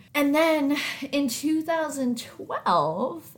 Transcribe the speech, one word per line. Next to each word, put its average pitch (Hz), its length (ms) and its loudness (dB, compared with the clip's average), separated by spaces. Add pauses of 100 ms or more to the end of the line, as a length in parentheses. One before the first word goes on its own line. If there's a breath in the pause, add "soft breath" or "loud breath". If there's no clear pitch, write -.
(140)
And 285 220 2
then 302 420 4 (340 loud breath)
in 285 160 2
two 311 360 0
thousand 285 560 -2
twelve, - 1200 -2